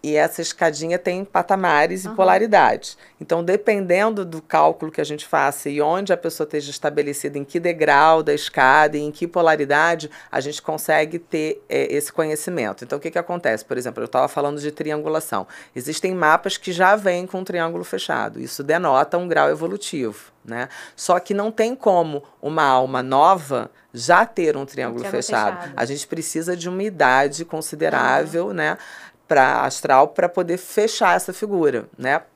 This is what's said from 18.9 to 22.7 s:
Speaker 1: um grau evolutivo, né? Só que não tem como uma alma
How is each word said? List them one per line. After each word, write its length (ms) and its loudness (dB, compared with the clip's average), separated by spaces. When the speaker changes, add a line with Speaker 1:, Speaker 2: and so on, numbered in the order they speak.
Speaker 1:
um 100 -2
grau 220 2
evolutivo, 840 -6
né? 240 -8
Só 240 2
que 140 -4
não 180 -2
tem 240 -2
como 480 2
uma 220 0
alma 380 4